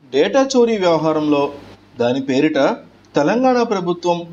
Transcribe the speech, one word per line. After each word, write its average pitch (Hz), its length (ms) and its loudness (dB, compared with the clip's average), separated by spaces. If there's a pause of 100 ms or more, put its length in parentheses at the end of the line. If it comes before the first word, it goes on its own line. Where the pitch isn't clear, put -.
(120)
డేటా 202 360 2 (100)
చోరీ 233 200 2
వ్యవహారంలో 151 720 0 (480)
దాని 123 220 0
పేరిట 139 360 0 (580)
తెలంగాణ 240 480 0
ప్రభుత్వం 175 580 -2 (120)